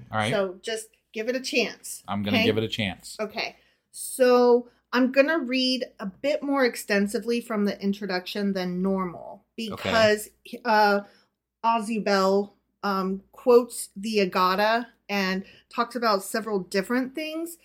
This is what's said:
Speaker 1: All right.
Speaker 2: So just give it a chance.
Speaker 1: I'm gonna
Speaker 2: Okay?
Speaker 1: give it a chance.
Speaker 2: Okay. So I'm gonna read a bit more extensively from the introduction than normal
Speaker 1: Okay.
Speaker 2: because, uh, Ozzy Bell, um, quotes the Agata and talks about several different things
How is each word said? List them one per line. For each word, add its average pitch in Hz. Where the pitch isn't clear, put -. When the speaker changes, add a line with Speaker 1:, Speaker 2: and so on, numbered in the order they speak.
Speaker 1:
All 110
right. 107
Speaker 2:
So 190
just 220
give 220
it 254
a 254
chance. -
Speaker 1:
I'm 104
gonna 104
Speaker 2:
Okay? -
Speaker 1:
give 110
it 110
a 113
chance. -
Speaker 2:
Okay. 208
So 247
I'm 254
gonna 294
read 254
a 190
bit 277
more 277
extensively 226
from 214
the 196
introduction 196
than 180
normal 190
Speaker 1:
Okay. 226
Speaker 2:
because, 214
uh, 214
Ozzy 226
Bell, 202
um, 196
quotes -
the 214
Agata 196
and 190
talks 233
about 220
several 214
different 240
things 320